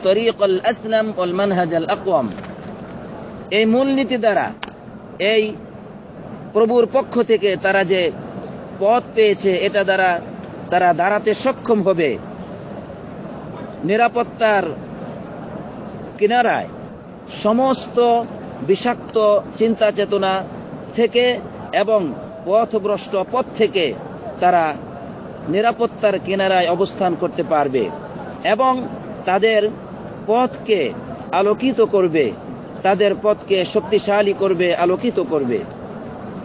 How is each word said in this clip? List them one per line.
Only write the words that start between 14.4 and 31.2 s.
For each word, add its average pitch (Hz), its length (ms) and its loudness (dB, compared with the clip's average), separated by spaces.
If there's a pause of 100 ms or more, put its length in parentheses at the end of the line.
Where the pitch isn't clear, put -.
কিনারায় 208 500 4 (760)
সমস্ত 240 800 2 (400)
বিষাক্ত 208 760 2 (180)
চিন্তা 220 340 2
চেতনা 196 540 0 (500)
থেকে 240 440 2 (340)
এবং 196 400 2 (340)
পথভ্রষ্ট 208 720 0 (160)
পথ 254 120 0 (120)
থেকে 175 380 2 (460)
তারা 170 340 4 (760)
নিরাপত্তার 214 680 0
কিনারায় 190 500 2
অবস্থান 180 520 0
করতে 175 220 -2
পারবে 131 480 2 (540)
এবং 247 440 2 (360)
তাদের 208 440 4 (580)
পথকে 214 680 2 (400)